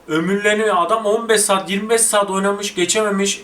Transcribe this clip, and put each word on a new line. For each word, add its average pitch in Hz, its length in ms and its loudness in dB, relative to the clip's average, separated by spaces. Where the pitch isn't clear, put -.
ömürlerini, 202 680 0
adam 180 320 0
on 226 240 0
beş 214 120 4
saat, 196 280 0
yirmi 202 200 -4
beş 226 120 2
saat 202 280 2
oynamış, 202 460 -2
geçememiş, 196 680 0